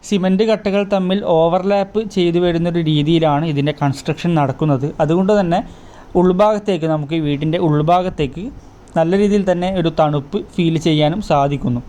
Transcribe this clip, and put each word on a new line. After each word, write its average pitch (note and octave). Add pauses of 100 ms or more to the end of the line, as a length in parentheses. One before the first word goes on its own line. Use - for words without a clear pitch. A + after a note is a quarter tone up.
സിമന്റ് F#3+
കട്ടകൾ G3+ (120)
തമ്മിൽ F#3 (160)
ഓവർലാപ്പ് F#3+ (160)
ചെയ്തു F3
വരുന്നൊരു E3+
രീതിയിലാണ് D#3
ഇതിൻ്റെ C#3+
കൺസ്ട്രക്ഷൻ D3
നടക്കുന്നത്. C#3 (180)
അതുകൊണ്ട് F3+
തന്നെ F3+ (600)
ഉൾഭാഗത്തേക്ക്, F#3
നമുക്ക് D3+
വീടിൻ്റെ D3+
ഉൾഭാഗത്തേക്ക് D#3+ (540)
നല്ല E3 (100)
രീതിയിൽ G3+
തന്നെ F3 (120)
ഒരു E3
തണുപ്പ് D3 (160)
ഫീൽ E3 (120)
ചെയ്യാനും D#3
സാധിക്കുന്നു. C#3